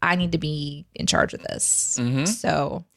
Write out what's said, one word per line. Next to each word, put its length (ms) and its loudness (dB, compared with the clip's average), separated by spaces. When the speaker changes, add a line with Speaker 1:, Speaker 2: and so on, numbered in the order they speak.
Speaker 1:
"I 140 4
need 180 2
to 40 4
be 480 -6
in 120 -4
charge 260 4
of 100 -12
this." 560 0
Speaker 2:
Mm-hmm. 260 0
Speaker 1:
So, 600 0